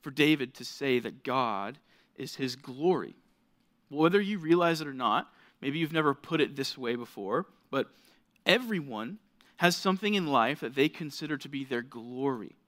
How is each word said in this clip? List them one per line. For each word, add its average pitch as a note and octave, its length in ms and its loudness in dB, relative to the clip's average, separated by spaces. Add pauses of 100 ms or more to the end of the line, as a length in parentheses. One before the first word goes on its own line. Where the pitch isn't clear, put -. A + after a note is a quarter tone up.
for D3 100 -10
David C#3+ 440 2
to B2 100 -14
say C3 340 0
that A#2 240 -10
God A#2 560 -4 (360)
is - 200 -10
his C3 200 -4
glory? C3+ 600 -2 (760)
Well, C#3+ 120 -2
whether F3 200 6
you G3+ 160 -4
realize E3 440 4
it D3+ 60 -6
or C#3 60 -8
not, B2+ 380 0 (300)
maybe C#3 160 -4
you've D#3+ 160 -2
never D3+ 220 4
put D#3 260 0
it C#3+ 140 2
this C3+ 200 -6
way B2 200 -4
before, A#2 500 -4 (240)
but C3+ 220 -2 (560)
everyone F3 720 0 (380)
has F3 180 4
something G3+ 400 0
in F#3 100 0
life C3+ 360 2
that B2+ 120 -8
they C#3 160 4
consider D3+ 480 -8
to C#3+ 100 -12
be C#3 160 -8
their B2+ 200 -4
glory. B2 720 -6 (120)